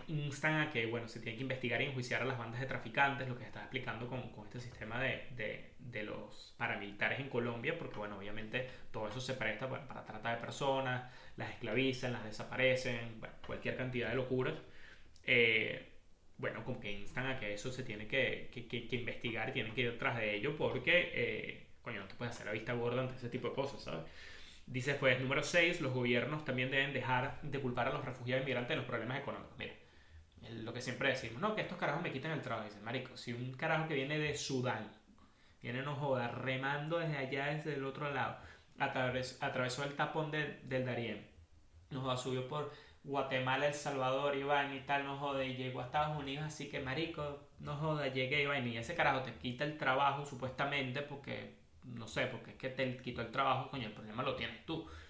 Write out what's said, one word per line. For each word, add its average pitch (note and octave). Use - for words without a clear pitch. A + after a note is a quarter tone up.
instan D#3
a D3+
que, A2+
bueno, A2+
se -
tiene A2
que B2+
investigar B2+
y -
enjuiciar B2
a -
las B2
bandas A#2
de C3
traficantes, C3
lo A#2+
que -
se -
está -
explicando A#2+
con, B2
con G#2
este -
sistema A#2
de, -
de, -
de A#2
los -
paramilitares A2
en C#3
Colombia, A#2+
porque, -
bueno, G#2
obviamente G#2+
todo A2
eso B2+
se B2+
presta A2
para, -
para -
trata A2
de A#2
personas, C3
las A2
esclavizan, B2+
las G#2+
desaparecen, A#2
bueno, -
cualquier A#2
cantidad B2
de A#2
locuras. C3
Eh, A#2
bueno, A2
como B2+
que G#2+
instan G2+
a -
que G#2
eso B2
se B2
tiene G#2
que, B2
que, B2
que, A#2+
que B2+
investigar A#2
y -
tienen A2+
que B2+
ir A#2
tras C3
de G#2+
ello C3
porque, C3
eh, -
coño, A2+
no F#2+
te -
puedes A#2
hacer -
la -
vista A2+
gorda A#2+
ante B2+
ese A#2+
tipo A#2+
de -
cosas, -
¿sabes? -
Dice, C3
pues, C3
número C#3
seis, E3+
los B2+
gobiernos B2
también B2+
deben C#3
dejar B2+
de C#3
culpar B2
a C#3
los B2+
refugiados B2+
inmigrantes B2+
de D#3
los B2+
problemas B2+
económicos. -
Mira, A2+
el, A2+
lo A#2
que A#2+
siempre C3
decimos, A#2
"No, G#3+
que F#3
estos -
carajos D3+
me F3
quitan D3+
el D3
trabajo". A2+
Dice, G2+
marico, A#2
si -
un B2+
carajo D#3+
que D#3
viene C#3
de D3+
Sudán, B2
viene, B2
no C#3+
joda, B2+
remando C3+
desde D#3
allá, C3+
desde D3+
el C3+
otro C#3+
lado, B2
atraves-, B2+
atravesó B2+
el C#3+
tapón D3+
del, D3+
del B2+
Darién, A#2
no C3
joda, C3
subió B2+
por D3+
Guatemala, C3+
El D3
Salvador, C3+
y C#3
vaina C#3
y C3
tal, C#3
no C#3
joda, C#3
y B2+
llegó B2+
a B2+
Estados D3+
Unidos, C#3
así D#3
que, C#3
marico, C#3+
no D3
joda, D3+
llegué, C3
y -
vaina, C#3
y A2+
ese A2+
carajo C3+
te B2+
quita B2
el -
trabajo, C3+
supuestamente, C3+
porque, A#2
no A#2+
sé, B2+
porque A2+
es -
que B2+
te B2+
quitó B2
el A2
trabajo, C3
coño, B2
el G#2+
problema A2
lo C3+
tienes A#2
tú. -